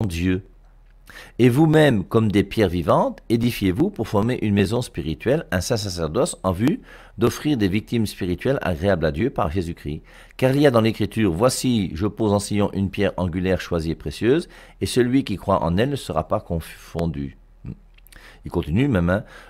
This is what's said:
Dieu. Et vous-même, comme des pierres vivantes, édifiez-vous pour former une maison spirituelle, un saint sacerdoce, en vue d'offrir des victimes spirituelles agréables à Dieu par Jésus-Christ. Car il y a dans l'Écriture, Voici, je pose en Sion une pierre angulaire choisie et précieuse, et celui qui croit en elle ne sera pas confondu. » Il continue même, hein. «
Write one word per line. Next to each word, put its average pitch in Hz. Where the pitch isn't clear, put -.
Dieu. 92
Et 127
vous-même, 147
comme 113
des 95
pierres 104
vivantes, 107
édifiez-vous 117
pour 117
former 110
une 104
maison 101
spirituelle, 95
un 90
saint 117
sacerdoce, 90
en 95
vue 131
d'offrir 123
des 101
victimes 107
spirituelles 95
agréables 87
à 78
Dieu 95
par -
Jésus-Christ. 82
Car 131
il 143
y 147
a 139
dans 117
l'Écriture, 107
Voici, 113
je 92
pose 104
en 101
Sion 101
une 95
pierre 98
angulaire 90
choisie 82
et 76
précieuse, 123
et 98
celui 123
qui 98
croit -
en 85
elle 131
ne 139
sera 82
pas 107
confondu. » 82
Il 78
continue 90
même, 87
hein. « 104